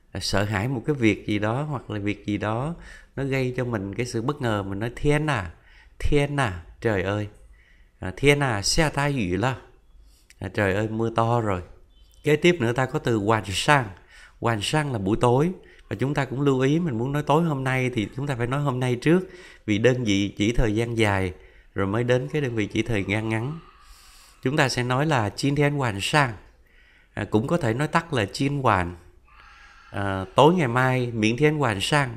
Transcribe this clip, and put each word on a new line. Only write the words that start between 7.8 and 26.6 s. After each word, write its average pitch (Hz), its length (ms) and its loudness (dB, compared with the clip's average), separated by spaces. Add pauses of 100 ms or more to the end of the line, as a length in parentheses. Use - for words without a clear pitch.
À, 92 160 -8
thiên 143 240 4
à, 117 220 0
xe 165 260 2
tai 143 260 -2
dữ 92 220 -2
là. 117 200 0 (840)
À, 92 160 -6
trời 98 200 2
ơi, 110 140 -2
mưa 113 280 -2
to 117 240 2
rồi. 98 220 -2 (640)
Kế 151 120 4
tiếp 175 240 4
nữa 120 120 2
ta 131 140 0
có 147 120 -4
từ 120 180 0
hoàn 104 300 2
sang. 117 420 2 (520)
Hoàn 110 220 -2
sang 147 300 -2
là 113 60 -4
buổi 98 220 2
tối. 131 320 4 (360)
Và - 80 -6
chúng 131 180 -2
ta 143 100 0
cũng 123 160 -6
lưu 135 200 4
ý, 143 180 4
mình 147 200 -2
muốn 131 140 -2
nói 147 100 -2
tối 147 200 2
hôm 139 220 0
nay 127 300 0
thì 101 220 -2
chúng 139 100 -6
ta 143 80 -2
phải 117 120 -2
nói 135 140 -2
hôm 131 200 -2
nay 127 160 0
trước. 175 320 2 (380)
Vì 104 120 2
đơn 123 260 4
vị 98 320 2
chỉ 104 160 2
thời 110 220 2
gian 117 240 -2
dài 98 340 2 (420)
rồi 98 120 0
mới 113 180 0
đến 127 280 2
cái 151 100 -2
đơn 120 120 -4
vị 104 120 0
chỉ 110 160 -2
thời 104 220 -2
gian 107 240 -2
ngắn. 120 300 -4 (840)
Chúng 131 140 -2
ta 143 120 4
sẽ 123 140 -2
nói 127 240 0
là 120 220 2
"Jin 139 280 -2
tian 147 160 2
hoàn 120 280 -2
sang". 135 320 2 (840)